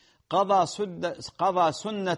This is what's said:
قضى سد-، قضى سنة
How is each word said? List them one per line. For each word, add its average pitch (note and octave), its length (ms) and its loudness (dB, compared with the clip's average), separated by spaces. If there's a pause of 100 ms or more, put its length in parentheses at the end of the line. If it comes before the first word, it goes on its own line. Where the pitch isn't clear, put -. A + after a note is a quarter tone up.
(300)
قضى F#3+ 360 4
سد-، F3 520 -6 (200)
قضى F3+ 340 2
سنة G3 460 -4